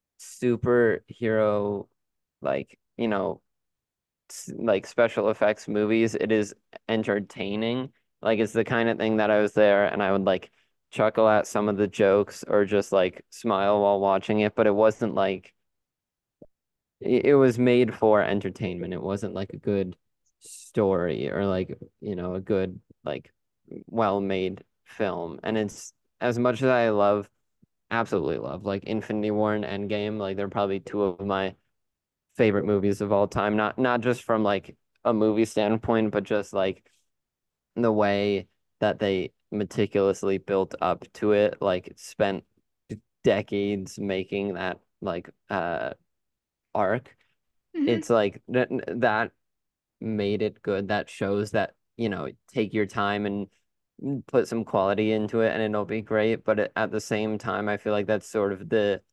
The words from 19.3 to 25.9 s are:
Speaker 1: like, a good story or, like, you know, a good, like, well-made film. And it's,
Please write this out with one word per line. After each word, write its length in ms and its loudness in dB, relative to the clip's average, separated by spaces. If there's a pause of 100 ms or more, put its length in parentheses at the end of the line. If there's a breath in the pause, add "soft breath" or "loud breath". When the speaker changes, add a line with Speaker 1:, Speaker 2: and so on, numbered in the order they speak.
Speaker 1:
like, 220 -8
a 20 -12
good 400 -2 (440)
story 920 -2
or, 160 -4
like, 320 -4 (240)
you 120 -6
know, 200 -6
a 60 -6
good, 380 -2 (260)
like, 280 -10 (540)
well-made 760 -2 (200)
film. 580 -6
And 140 -2
it's, 380 -6 (260)